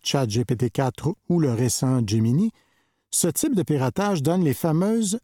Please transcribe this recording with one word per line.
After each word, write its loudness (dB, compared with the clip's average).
Chat 0
G 0
P -2
T 0
quatre -2
ou 2
le 2
récent 0
Gemini, 2
ce 0
type -2
de 2
piratage 0
donne 2
les 2
fameuses 0